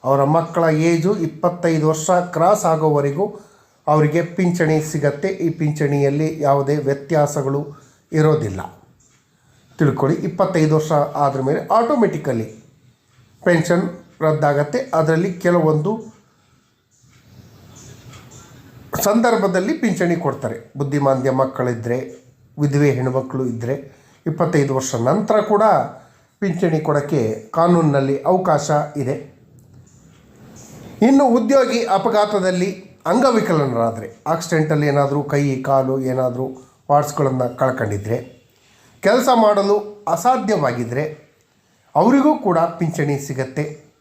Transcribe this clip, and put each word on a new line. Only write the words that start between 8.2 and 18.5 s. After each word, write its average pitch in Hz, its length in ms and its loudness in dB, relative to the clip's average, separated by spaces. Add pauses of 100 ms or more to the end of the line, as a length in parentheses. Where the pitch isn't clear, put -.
ತಿಳ್ಕೊಳ್ಳಿ, 139 380 2
ಇಪ್ಪತ್ತೈದು 170 580 0
ವರ್ಷ 156 180 0
ಆದ್ರ 139 500 0
ಮೇಲೆ 143 180 0
ಆಟೋಮೆಟಿಕಲಿ 185 840 0 (1000)
ಪೆನ್ಷನ್ 175 460 0 (320)
ರದ್ದಾಗತ್ತೆ. 147 720 0
ಅದರಲ್ಲಿ 160 380 0
ಕೆಲವೊಂದು 175 720 0 (3000)